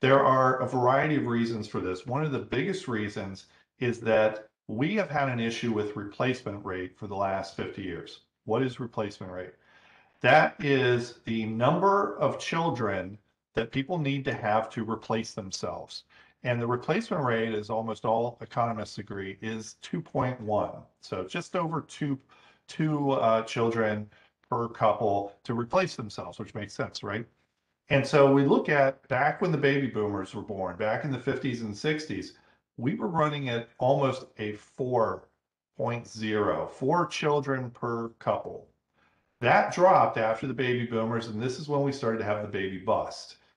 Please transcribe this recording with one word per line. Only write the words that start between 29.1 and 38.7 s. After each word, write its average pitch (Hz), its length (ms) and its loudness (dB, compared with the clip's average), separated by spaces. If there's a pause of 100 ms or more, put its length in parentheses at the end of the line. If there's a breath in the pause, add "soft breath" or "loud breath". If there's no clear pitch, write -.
when 180 100 2
the 151 60 2
baby 139 300 4
boomers 104 460 -2
were 104 80 -6
born, 95 360 -6
back 107 260 0
in 147 80 -2
the 123 80 -4
fifties 123 420 -2
and 104 140 -8
sixties, 151 580 -4 (440 soft breath)
we 131 180 -2
were 220 140 -4
running 147 400 0
at 117 280 -4
almost 131 480 2 (120)
a 107 160 -4
four 113 720 -2 (500)
point 120 300 -4
zero, 107 580 -2
four 160 420 0
children 139 600 -2
per 117 400 -6 (100)
couple. - 480 -4 (720)